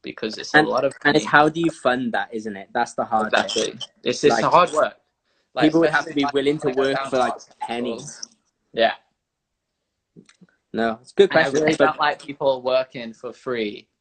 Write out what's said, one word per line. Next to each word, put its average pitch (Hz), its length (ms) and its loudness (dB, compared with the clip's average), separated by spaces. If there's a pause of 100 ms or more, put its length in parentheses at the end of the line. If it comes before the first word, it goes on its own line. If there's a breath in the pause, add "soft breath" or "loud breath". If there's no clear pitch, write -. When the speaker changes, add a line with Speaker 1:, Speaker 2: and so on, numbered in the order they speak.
Speaker 1:
because 117 340 -8
it's - 180 -6
Speaker 2:
And, 151 120 6
Speaker 1:
a - 20 -2
lot 123 160 0
of 135 80 -4 (100)
Speaker 2:
and 147 140 4
it's 151 80 2
Speaker 1:
money. - 120 -8
Speaker 2:
how 151 120 6
do 156 100 -4
you 165 120 0
fund 123 420 -2
that, 101 200 -6
isn't 110 220 -10
it? 98 160 -16
That's 120 220 -4
the 120 100 -6
hard 110 300 -2
Speaker 1:
Exactly. 107 300 0
Speaker 2:
thing. 113 160 -8 (240)
Speaker 1:
It's, 123 200 -2
it's 135 120 4
Speaker 2:
Like, 113 100 0
Speaker 1:
a 139 40 4
hard 165 220 4
work. 139 240 -2 (600)
Like, 127 80 2
Speaker 2:
people 156 160 4
would 160 100 4
have 147 140 0
to - 80 -12
Speaker 1:
especially 147 100 0
Speaker 2:
be 139 60 0
Speaker 1:
if 139 60 -4
Speaker 2:
willing 143 260 0
to 147 100 -2
Speaker 1:
I 127 40 -2
go 131 80 0
Speaker 2:
work 135 140 0
Speaker 1:
down 135 140 -6
Speaker 2:
for, 131 80 -2
like, 123 160 0
Speaker 1:
to - 60 -12
hospital. - 280 -14
Speaker 2:
pennies. 120 540 -10 (500)
Speaker 1:
Yeah. 113 220 2 (1800)
Speaker 2:
No, 113 300 -4
it's - 100 -20
a - 40 -20
good 196 160 6
Speaker 1:
And 147 80 4
I 160 60 4
Speaker 2:
question, 139 180 0
Speaker 1:
really 156 120 2
Speaker 2:
but 143 100 4
Speaker 1:
don't 151 140 0
like 147 220 -2
people 135 400 -4
working 127 520 -2
for 117 200 -14
free. 113 560 -6 (120)